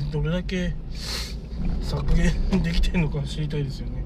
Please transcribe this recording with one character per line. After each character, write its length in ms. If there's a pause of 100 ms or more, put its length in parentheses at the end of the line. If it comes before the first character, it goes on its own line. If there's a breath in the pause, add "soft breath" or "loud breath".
(120)
ど 80
れ 100
だ 120
け 320 (1040 loud breath)
削 340
減 480
で 100
き 100
て 80
る 100
の 80
か 140
知 180
り 80
た 80
い 80
で 60
す 100
よ 60
ね。 200